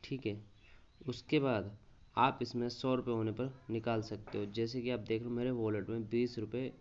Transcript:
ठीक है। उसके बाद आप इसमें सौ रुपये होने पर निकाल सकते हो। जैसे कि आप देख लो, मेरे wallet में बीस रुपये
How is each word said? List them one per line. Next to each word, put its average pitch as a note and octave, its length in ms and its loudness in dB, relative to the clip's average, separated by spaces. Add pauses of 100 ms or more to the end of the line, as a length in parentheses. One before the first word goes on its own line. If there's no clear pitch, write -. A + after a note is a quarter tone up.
ठीक B2+ 220 -6
है। G#2 160 -2 (680)
उसके C#3 320 2
बाद G#2+ 360 2 (420)
आप C3 240 6
इसमें A#2+ 280 0
सौ C3 260 0
रुपये B2 180 0
होने A2 180 2
पर C3 220 -2 (160)
निकाल A2+ 320 0
सकते G#2 360 -6
हो। G#2 160 0
जैसे A#2 280 0
कि B2 80 -2
आप A#2+ 100 0
देख A2 240 0
लो, A#2+ 60 -4
मेरे A#2+ 240 0
wallet G#2+ 360 0
में A2+ 200 -2
बीस A#2+ 300 2
रुपये A2+ 420 -4